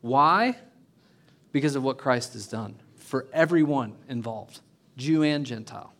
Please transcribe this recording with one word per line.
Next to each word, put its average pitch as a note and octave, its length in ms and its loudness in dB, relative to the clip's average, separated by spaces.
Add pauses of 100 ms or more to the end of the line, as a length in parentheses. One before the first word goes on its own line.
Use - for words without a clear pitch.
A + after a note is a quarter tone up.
Why? E3 560 4 (920)
Because C#3 240 0
of C3 80 -2
what C3 140 -2
Christ B2 360 0
has G#2 140 -14
done A2 280 -8 (200)
for - 360 -6
everyone D3+ 640 2 (140)
involved, A2+ 500 -8 (380)
Jew D3+ 260 2
and D3 220 0
Gentile. A2 540 -12